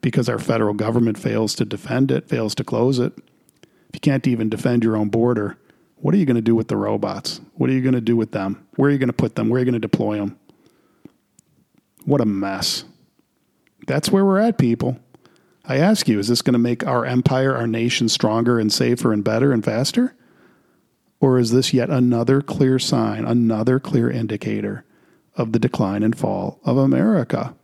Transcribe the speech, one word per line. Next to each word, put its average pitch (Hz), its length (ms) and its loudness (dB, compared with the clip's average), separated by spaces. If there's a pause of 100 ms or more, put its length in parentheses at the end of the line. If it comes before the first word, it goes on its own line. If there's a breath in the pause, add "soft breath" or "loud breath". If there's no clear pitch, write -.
because 123 280 0
our 120 80 -2
federal 110 380 0
government 110 420 0
fails 110 380 -2
to 110 100 -2
defend 123 460 -2
it, - 180 -4
fails 113 260 -4
to - 80 -6
close 123 360 0
it. - 140 -2 (760 soft breath)
If - 60 -20
you - 40 -14
can't 135 280 0
even 113 200 0
defend 117 360 0
your 110 120 2
own 107 140 0
border, 113 480 0 (400 soft breath)
what 151 180 0
are - 20 4
you 180 80 2
gonna 120 160 2
do 113 140 2
with 110 120 -2
the 107 100 -4
robots? 104 640 -6 (120)
What 127 160 -2
are 131 40 0
you 131 80 0
gonna 127 200 0
do 117 140 2
with 110 160 -2
them? 98 340 -6 (100)
Where 139 140 2
are - 20 2
you 143 60 0
gonna 127 160 0
put - 220 -2
them? 110 140 -2
Where 123 80 0
are - 20 0
you 127 60 0
gonna 123 120 0
deploy 107 420 -2
'em? 101 160 -6 (1700 soft breath)
What 135 160 0
a 113 40 2
mess. 98 600 -4 (1000)
That's - 260 -2
where 196 140 4
we're 196 140 4
at, 226 180 2
people. 120 400 2 (680 soft breath)
I 131 140 -2
ask 196 300 2
you, 110 100 2
is 101 100 -2
this 120 140 0
gonna 123 160 2
make 120 300 0
our 123 180 0
empire, 131 500 2
our 117 120 -2
nation 117 420 0
stronger 117 480 2
and 107 160 2
safer 120 400 0
and 104 100 -2
better 113 280 2
and 113 120 0
faster? 143 520 -2 (1040 soft breath)
Or 131 180 4
is 117 140 2
this 131 200 2
yet 131 200 0
another 123 500 2
clear 131 380 0
sign, 110 440 -2
another 117 560 2
clear 120 300 0
indicator 107 760 -6 (520 soft breath)
of 113 160 -4
the 113 80 2
decline 101 420 0
and 107 160 0
fall 98 480 -4
of 127 140 2
America? 135 720 2 (100)